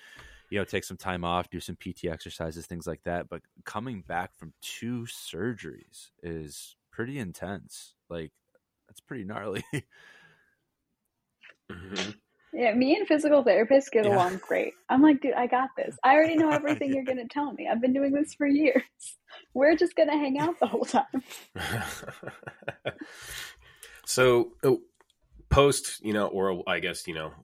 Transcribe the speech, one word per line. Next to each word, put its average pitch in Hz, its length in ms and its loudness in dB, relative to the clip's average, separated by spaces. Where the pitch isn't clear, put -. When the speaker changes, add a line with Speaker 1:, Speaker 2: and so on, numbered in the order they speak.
Speaker 1:
you 101 80 -6
know, 98 80 -2
take 95 180 -6
some 92 140 -14
time 90 260 -6
off, 87 260 -2
do 87 100 -10
some 87 160 -12
P - 180 -12
T - 160 -8
exercises, 80 560 -10
things 87 220 -12
like 80 160 -10
that. 87 260 -6
But 82 140 -14
coming 110 360 -10
back 85 340 -8
from 80 260 -20
two 117 420 -10
surgeries 95 1080 -12
is 80 520 -12
pretty 131 280 -8
intense. 92 760 -12
Like, 82 220 -10
that's - 140 -20
pretty 127 240 -12
gnarly. 101 460 -8
<laughs> - 20 -8
Speaker 2:
Mm-hmm. 95 380 -10
Speaker 3:
Yeah, 233 220 2
me 262 220 4
and 415 120 0
physical 294 360 4
therapists 226 480 4
get 220 140 4
Speaker 1:
Yeah. 202 100 4
Speaker 3:
along 185 240 2
great. - 340 -4
I'm 262 140 6
like, 302 180 8
"Dude, 262 140 0
I 247 100 0
got 254 320 0
this. - 260 -6
I 262 120 8
already 320 200 6
know 311 140 4
Speaker 1:
<laughs> - 20 2
Speaker 3:
everything 294 380 0
Speaker 1:
Yeah. 269 60 0
Speaker 3:
you're 269 100 -2
gonna 254 220 -4
tell 294 260 -4
me. - 180 -8
I've 233 80 0
been 254 140 2
doing 277 180 2
this 294 220 0
for 294 140 0
years. 285 340 4
We're 285 220 6
just 339 200 0
gonna 302 220 4
hang 277 220 -2
out 330 200 -2
the - 60 2
whole 226 180 -2
time." - 220 2
Speaker 2:
<laughs> - 1400 -10
So, 123 480 4
oh, - 180 2
post, - 540 2
you 107 100 -2
know, 101 140 0
or 95 400 -2
I 87 120 0
guess, 87 280 -6
you 87 60 -8
know, 78 180 -8